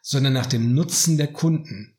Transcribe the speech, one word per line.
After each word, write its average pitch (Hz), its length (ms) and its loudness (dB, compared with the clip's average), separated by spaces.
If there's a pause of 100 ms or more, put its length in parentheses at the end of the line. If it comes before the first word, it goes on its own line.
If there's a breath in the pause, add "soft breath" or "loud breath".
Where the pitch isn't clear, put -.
sondern 135 320 0
nach 127 140 0
dem 120 280 0
Nutzen 165 420 2
der 147 160 0
Kunden. 156 680 -4